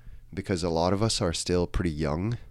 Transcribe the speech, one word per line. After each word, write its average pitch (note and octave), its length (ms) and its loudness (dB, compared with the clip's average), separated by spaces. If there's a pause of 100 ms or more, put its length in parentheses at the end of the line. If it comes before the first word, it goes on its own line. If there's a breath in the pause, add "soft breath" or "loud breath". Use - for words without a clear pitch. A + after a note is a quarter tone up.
(340 soft breath)
because F#2 280 -2
a F2+ 60 0
lot E2 240 4
of G2 100 0
us A2+ 200 2
are F2 100 2
still F2 340 0
pretty - 240 0
young D#2+ 460 0 (140)